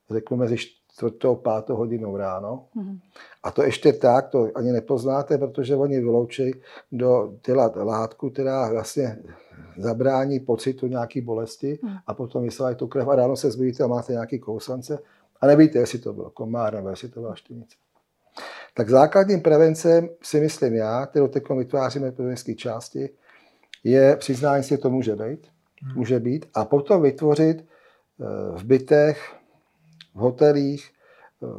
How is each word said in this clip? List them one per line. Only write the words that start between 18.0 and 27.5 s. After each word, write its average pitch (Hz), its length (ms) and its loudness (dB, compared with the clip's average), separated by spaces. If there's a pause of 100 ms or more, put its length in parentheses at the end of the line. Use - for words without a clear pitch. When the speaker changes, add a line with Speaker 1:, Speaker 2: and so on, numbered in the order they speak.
Speaker 1:
Tak 107 160 -2
základním 165 520 6
prevencem, 160 680 4 (120)
si - 180 -2
myslím 147 340 0
já, 113 320 -2
kterou 139 220 2
teď 131 220 -4
vytváříme 131 640 -4
pro 127 140 -8
městské 120 300 -8
části, 127 540 -10 (760)
je 135 320 6
přiznání 139 480 0
si, 123 60 -10
že 143 80 2
to 139 120 -2
může 120 260 -2
být, 113 320 -10 (340)
Speaker 3:
Hmm. 131 140 -14
Speaker 1:
může 123 240 0
být, 123 340 -4
a - 120 -4
potom 143 360 2
vytvořit, 156 640 2 (560)